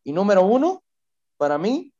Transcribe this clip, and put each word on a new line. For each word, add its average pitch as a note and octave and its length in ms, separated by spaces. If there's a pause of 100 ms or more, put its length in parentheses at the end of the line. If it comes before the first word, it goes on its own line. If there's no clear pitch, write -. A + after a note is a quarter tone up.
Y C#3 120
número F#3+ 300
uno, C4+ 380 (560)
para D3 200
mí C4 420